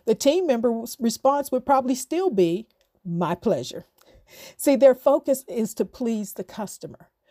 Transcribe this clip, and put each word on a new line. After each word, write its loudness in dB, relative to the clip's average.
the 2
team 2
member's -2
response 0
would -2
probably 2
still -2
be, 0
"My -4
pleasure." -4
See, 2
their 8
focus 0
is -6
to -2
please -6
the -10
customer, -16